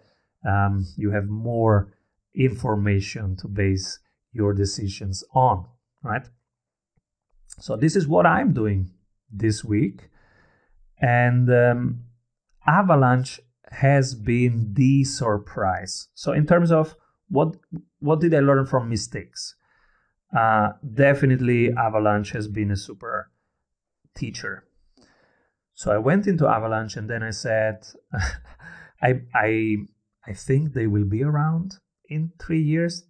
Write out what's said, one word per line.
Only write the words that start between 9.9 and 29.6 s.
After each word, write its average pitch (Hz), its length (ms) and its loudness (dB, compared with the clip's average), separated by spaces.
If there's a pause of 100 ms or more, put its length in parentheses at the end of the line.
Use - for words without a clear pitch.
And, 123 500 2
um, 120 520 2 (640)
Avalanche 139 720 4 (320)
has 139 420 2
been 117 600 0
the 135 320 4
surprise. 101 1080 -4
So - 180 -4
in 151 120 2
terms 175 240 4
of 156 280 2 (320)
what, 160 260 0 (440)
what 151 200 0
did 165 140 2
I 147 60 4
learn 139 260 4
from 123 240 -2
mistakes? - 680 -8 (800)
Uh, 110 340 2 (220)
definitely 127 800 4
Avalanche 107 600 0
has 107 180 -8
been 104 220 -4
a 101 40 0
super 104 560 -10 (840)
teacher. 104 500 -10 (1080)
So - 180 -4
I 104 40 2
went 175 300 0
into 156 200 2
Avalanche 110 500 -2
and 110 120 -10
then 113 140 -8
I 113 80 -6
said, 110 560 -4 (120)
<laughs> - 1000 -10
I, 127 200 0 (120)
I, 110 440 0 (500)